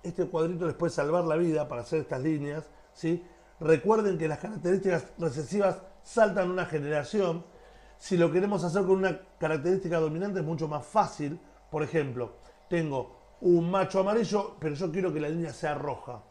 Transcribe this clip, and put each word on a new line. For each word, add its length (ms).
Este 220
cuadrito 400
les 100
puede 160
salvar 340
la 120
vida 320
para 140
hacer 180
estas 220
líneas, 480
¿sí? 340
Recuerden 560
que 120
las 100
características 680
recesivas 640
saltan 480
una 140
generación. 800
Si 180
lo 140
queremos 320
hacer 200
con 100
una 280
característica 600
dominante 400
es 80
mucho 220
más 180
fácil. 540
Por 120
ejemplo, 540
tengo 480
un 280
macho 320
amarillo, 600
pero 160
yo 160
quiero 200
que 80
la 80
línea 240
sea 220
roja. 560